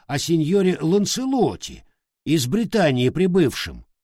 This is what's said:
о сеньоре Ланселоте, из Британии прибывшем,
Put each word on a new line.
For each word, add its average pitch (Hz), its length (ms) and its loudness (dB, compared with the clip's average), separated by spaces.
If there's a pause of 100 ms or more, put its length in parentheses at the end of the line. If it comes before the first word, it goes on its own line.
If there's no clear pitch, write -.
о 143 100 -2
сеньоре 170 640 2
Ланселоте, 202 1040 -2 (400)
из 139 240 0
Британии 156 600 2
прибывшем, 151 800 0 (180)